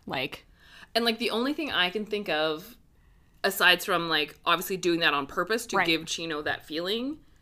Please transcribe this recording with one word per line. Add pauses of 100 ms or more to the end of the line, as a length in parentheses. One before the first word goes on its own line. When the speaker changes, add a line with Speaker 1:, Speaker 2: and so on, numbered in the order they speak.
Speaker 1:
Like (480)
Speaker 2:
And,
like,
the
only
thing
I
can
think
of, (680)
aside
from,
like,
obviously
doing
that
on
purpose
to
Speaker 1:
Right.
Speaker 2:
give
Chino
that
feeling, (240)